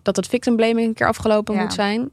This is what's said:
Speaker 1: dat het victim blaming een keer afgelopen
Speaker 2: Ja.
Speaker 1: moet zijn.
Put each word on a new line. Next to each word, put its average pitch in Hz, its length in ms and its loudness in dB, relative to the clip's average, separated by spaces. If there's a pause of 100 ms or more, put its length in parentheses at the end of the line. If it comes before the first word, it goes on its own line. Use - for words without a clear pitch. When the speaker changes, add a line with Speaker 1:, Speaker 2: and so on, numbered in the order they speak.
Speaker 1:
dat 196 140 0
het 185 100 -2
victim 240 300 0
blaming 226 320 2
een 220 60 -2
keer - 140 0
afgelopen 214 460 0
Speaker 2:
Ja. 190 80 0
Speaker 1:
moet 202 100 -4
zijn. 214 400 -2